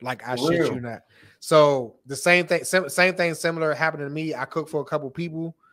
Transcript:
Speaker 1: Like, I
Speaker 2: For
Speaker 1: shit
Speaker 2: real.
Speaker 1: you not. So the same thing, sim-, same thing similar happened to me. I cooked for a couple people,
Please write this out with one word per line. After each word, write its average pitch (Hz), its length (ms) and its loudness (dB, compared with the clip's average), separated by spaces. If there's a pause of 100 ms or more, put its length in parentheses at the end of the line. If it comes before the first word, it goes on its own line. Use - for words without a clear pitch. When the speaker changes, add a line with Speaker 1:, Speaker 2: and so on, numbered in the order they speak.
Speaker 1:
Like, 123 260 -8
I 127 80 -4
Speaker 2:
For 127 120 0
Speaker 1:
shit 170 140 2
Speaker 2:
real. 135 120 0
Speaker 1:
you 127 80 -6
not. 117 220 -12 (360)
So 143 580 4 (100)
the 135 80 -10
same 175 320 4
thing, 170 160 0
sim-, 185 260 0
same 180 260 2
thing 175 200 0
similar 160 400 -2
happened 156 260 -2
to 143 80 -8
me. 156 240 -6
I 135 120 -6
cooked 156 260 -6
for 151 100 -2
a 135 40 -10
couple 147 260 -6
people, 165 440 -8 (180)